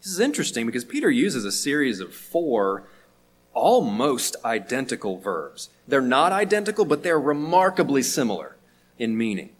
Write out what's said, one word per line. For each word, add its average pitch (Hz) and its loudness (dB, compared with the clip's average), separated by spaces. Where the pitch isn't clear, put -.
This 190 -10
is 180 -6
interesting 220 -2
because 120 -4
Peter 294 0
uses 131 2
a 98 -4
series 139 -2
of 90 -14
four 107 -2
almost 139 2
identical 113 -4
verbs. 87 -8
They're 135 2
not 139 4
identical, 208 0
but 147 0
they're 165 2
remarkably 147 2
similar 98 -4
in 113 -2
meaning. 107 -4